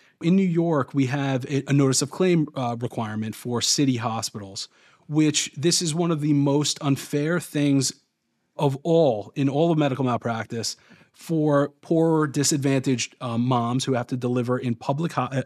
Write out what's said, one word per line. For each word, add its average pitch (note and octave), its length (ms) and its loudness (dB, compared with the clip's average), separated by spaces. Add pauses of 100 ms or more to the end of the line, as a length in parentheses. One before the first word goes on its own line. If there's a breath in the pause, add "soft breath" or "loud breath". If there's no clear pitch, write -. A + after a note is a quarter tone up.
(200 soft breath)
in F3+ 160 2
New G3 60 4
York, E3 500 0
we C#3 140 2
have C3+ 400 -2
a, C#3 200 -2
a C#3+ 60 0
notice C#3 300 4
of C3+ 80 -6
claim, F3 440 2
uh, A#2+ 240 -4
requirement A2 560 -6
for A#2+ 280 -4
city C3+ 340 2
hospitals, A2+ 720 -8 (400 soft breath)
which D3+ 480 2
this E3 240 0
is E3 140 -2
one E3+ 160 0
of D#3 100 -2
the D3+ 140 2
most C#3+ 480 2
unfair D3 580 -2
things C#3+ 540 0 (600)
of C#3 260 0
all C#3+ 520 2
in C#3 140 0
all D#3+ 240 2
of D#3 60 2
medical C3 260 0
malpractice A#2 720 -4 (360 soft breath)
for D3+ 580 0 (100)
poor, D#3+ 460 2
disadvantaged, C3+ 920 0
um, A#2+ 200 -4
moms B2 440 0
who C3 100 0
have A#2+ 120 -2
to C3 100 -4
deliver B2 420 0
in A#2 160 -2
public D3 380 -4
ho-, B2 200 -2
uh, C3 140 -2